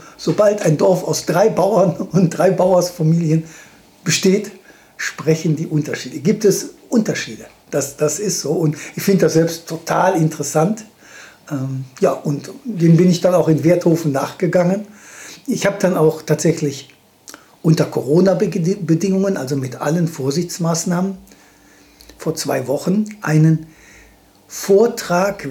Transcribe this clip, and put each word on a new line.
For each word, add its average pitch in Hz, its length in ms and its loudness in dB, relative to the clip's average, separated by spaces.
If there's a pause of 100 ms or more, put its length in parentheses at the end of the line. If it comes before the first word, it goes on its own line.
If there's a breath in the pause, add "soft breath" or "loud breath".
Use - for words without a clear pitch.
(160 loud breath)
sobald 208 460 0
ein 156 140 2
Dorf 185 280 2
aus - 220 -4
drei 190 220 2
Bauern 196 480 2
<laughs> - 160 -8
und 175 180 4
drei 180 200 2
Bauersfamilien 170 960 2 (600 loud breath)
besteht, 190 460 0 (460 loud breath)
sprechen 160 580 -2
die 156 120 -4
Unterschiede. 143 520 -6
Gibt 208 260 0
es - 260 0 (180)
Unterschiede? 175 560 -2 (260)
Das, 143 260 -4
das 151 220 -2
ist 208 220 -4
so. 135 120 -4
Und 160 240 0 (200 loud breath)
ich - 60 -10
finde 175 240 4
das 156 80 0
selbst 165 340 0
total 170 520 -2
interessant. 160 640 -2 (680 loud breath)
Ähm, 135 340 -6 (160)
ja, 175 120 2
und - 380 -6 (140)
dem 170 320 4
bin 180 120 6
ich 180 120 2
dann 180 140 4
auch 160 140 2
in 139 140 2
Werthofen 165 500 2
nachgegangen. 175 720 0 (600 loud breath)
Ich 202 200 -2
habe 196 120 0
dann 180 180 0
auch 156 260 2
tatsächlich 151 680 -2 (720 loud breath)
unter 156 240 2
Corona-Bedingungen, 185 1500 0
also 135 200 -6
mit 127 240 -8
allen 156 280 0
Vorsichtsmaßnahmen, 170 1120 -4 (960 soft breath)
vor 160 180 -6
zwei 135 320 -4
Wochen 180 380 -2 (160)
einen 156 460 2 (800 loud breath)
Vortrag 202 1040 0